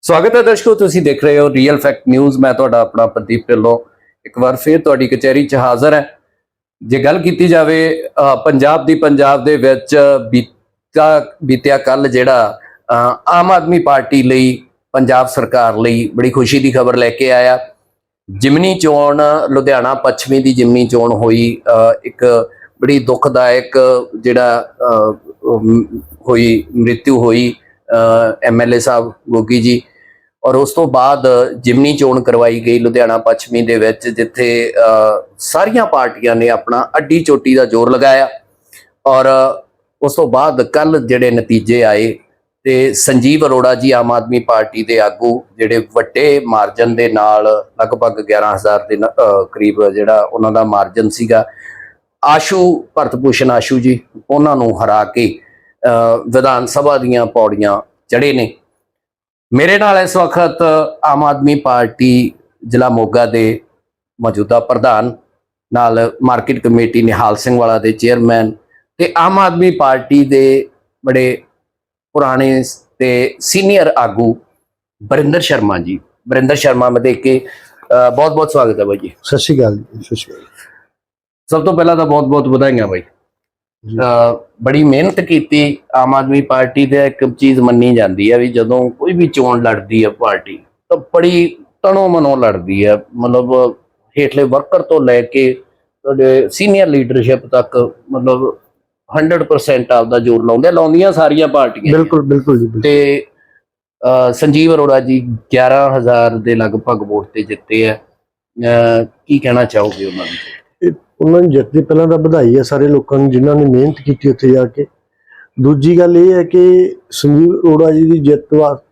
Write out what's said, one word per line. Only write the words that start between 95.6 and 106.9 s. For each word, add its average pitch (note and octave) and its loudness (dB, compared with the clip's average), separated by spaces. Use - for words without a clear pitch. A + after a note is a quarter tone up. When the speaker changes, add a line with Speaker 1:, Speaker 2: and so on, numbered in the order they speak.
Speaker 1:
ਤੁਹਾਡੇ C3 2
ਸੀਨੀਅਰ G3 0
ਲੀਡਰਸ਼ਿਪ B2+ 0
ਤੱਕ, A#2+ -2
ਮਤਲਬ B2+ -2
ਹੰਡਰਡ D#3+ 0
ਪਰਸੈਂਟ C3 -2
ਆਪਦਾ A#2+ 2
ਜ਼ੋਰ A#2 0
ਲਾਉਂਦੇ, B2 2
ਲਾਉਂਦੀਆਂ E3+ 2
ਸਾਰੀਆਂ D#3 2
ਪਾਰਟੀਆਂ। C#3+ 0
Speaker 2:
ਬਿਲਕੁਲ, D#3+ 0
ਬਿਲਕੁਲ C#3 0
ਜੀ, A#2 0
ਬਿਲਕੁਲ। A2+ -6
Speaker 1:
ਤੇ, C#3+ 0
ਅ, B2+ 2
ਸੰਜੀਵ D#3 2
ਅਰੋੜਾ C#3+ 2
ਜੀ C3 -2
ਗਿਆਰਾਂ C3+ 2
ਹਜ਼ਾਰ A#2 0
ਦੇ A#2 -2
ਲਗਭਗ A2 -4